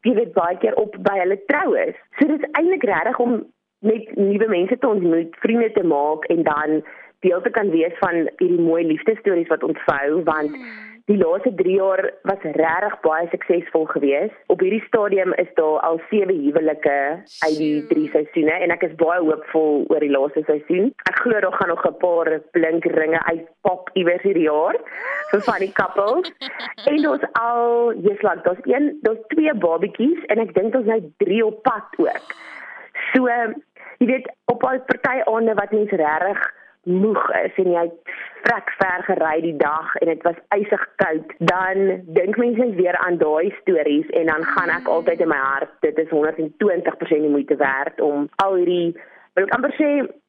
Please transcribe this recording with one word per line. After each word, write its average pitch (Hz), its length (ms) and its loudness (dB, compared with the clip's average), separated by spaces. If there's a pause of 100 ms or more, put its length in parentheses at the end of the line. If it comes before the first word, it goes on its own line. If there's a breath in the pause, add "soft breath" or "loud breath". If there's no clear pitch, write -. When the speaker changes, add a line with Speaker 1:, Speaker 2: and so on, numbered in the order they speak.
Speaker 1:
jy 233 120 4
weet, 226 180 0
baie 180 240 0
keer - 180 0
op 214 240 -2
by 196 200 0
hulle 185 280 0
troues. 226 480 0 (240)
So, 269 80 6
dit 294 140 0
is 302 100 -6
eintlik 330 320 2
regtig 202 360 0
om 240 240 0 (400)
met 220 320 0
nuwe 202 320 2
mense 190 320 0
te 269 80 0
ontmoet, 170 520 0
vriende 226 320 2
te 208 120 0
maak 156 420 0
en 170 180 0
dan 151 400 0 (360 loud breath)
deel 180 220 0
te 240 80 -2
kan 208 200 0
wees 165 300 2
van 175 160 0 (220)
hierdie 175 240 2
mooi 165 240 2
liefdesstories 170 640 0
wat 156 160 0
ontvou, 151 600 0
want 156 280 0
Speaker 2:
Mm. 254 120 -14 (420 loud breath)
Speaker 1:
die 208 120 2
laaste 185 380 2
drie 185 200 2
jaar 190 380 0 (100)
was 196 180 -2
regtig 170 600 0
baie 160 280 0
suksesvol 170 560 0
geweest. 143 460 0 (160)
Op 175 120 0
hierdie 196 280 0
stadium 190 460 2
is 180 220 0
daar 156 240 2
al 165 200 0 (100)
sewe 196 240 2
huwelike 151 640 0 (480)
uit 156 140 2
die 151 220 0
Speaker 2:
Sjoe. 147 100 -8
Speaker 1:
drie 151 200 2
seisoene 151 420 2
en 175 200 0
ek 165 120 -2
is 165 120 -4
baie 165 240 2
hoopvol 156 680 2
oor 156 100 4
die 147 100 0
laaste 143 360 0
seisoen. 175 480 0 (160)
Ek - 100 -2
glo 220 200 2
daar 185 140 0
gaan 190 160 0
nog 170 160 -2
'n 170 120 0
paar 165 420 2 (120)
blink 165 340 0
ringe 160 400 2
uitpop 170 680 -4
iewers 180 300 0
hierdie 165 240 2
jaar 156 280 0 (560 loud breath)
vir 202 100 2
van 202 180 0
die 190 140 -4
couples. 226 580 0 (280)
Speaker 2:
<laughs> 233 280 -4
Speaker 1:
En 294 140 2
daar's 294 320 0
al, 240 640 0
Jesus, 202 260 -2
like, 180 220 -2
daar's 180 200 -2
een, 285 380 0
daar's 220 260 0
twee 311 260 0
babatjies 196 720 0
en 214 120 2
ek 202 140 -4
dink 202 200 0
daar's 254 120 0
nou 220 160 0 (160)
drie 214 280 2
op 214 180 -4
pad 226 200 0 (140)
ook. - 300 -2 (840 loud breath)
So, 254 140 2 (720 loud breath)
jy 247 80 4
weet, 262 200 -2 (180)
op 240 180 0
al 262 160 -2
party 262 460 -2
aande 226 280 0
wat 202 180 -2
mens 208 200 0
regtig 165 600 0 (320 soft breath)
moeg 190 460 0 (160)
is 190 100 -4
en 185 160 4
jy 170 100 2
het - 280 -6 (340 loud breath)
vrek 233 340 -6
ver 180 260 -2
gery 160 380 0
die 165 160 -4
dag 156 380 -2
en 165 120 0
dit 160 160 -2
was 170 120 0 (140)
ysig 208 320 0 (140)
koud, 160 420 -2
dan 185 680 0
dink 180 320 0
mens 240 200 0
net 233 180 0
weer 175 220 2
aan 180 200 0
daai 160 440 0
stories 151 480 2
en 165 160 2
dan 160 180 0
gaan 175 260 -2
ek 170 180 -2
Speaker 2:
Mm. - 0 -
Speaker 1:
altyd 170 320 0
in 170 80 2
my 151 100 0
hart, 135 320 -2 (120)
dit 151 160 0
is 160 120 -2
honderd 156 300 0
en 156 180 -4
twintig 180 400 0
persent 156 240 0
die 151 80 2
moeite 143 260 2
werd 139 460 -2
om 147 340 0
al 196 200 2
hierdie, 175 400 0 (400 loud breath)
wil 190 100 2
ek 202 100 -2
amper 254 240 0
sê 285 280 2 (220)